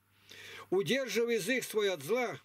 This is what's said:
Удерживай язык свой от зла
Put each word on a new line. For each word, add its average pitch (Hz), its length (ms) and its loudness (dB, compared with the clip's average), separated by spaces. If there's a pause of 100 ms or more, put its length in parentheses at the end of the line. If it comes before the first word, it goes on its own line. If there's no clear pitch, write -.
(680)
Удерживай 226 680 2
язык 220 280 0
свой 208 280 0
от 156 120 -4
зла 208 420 -2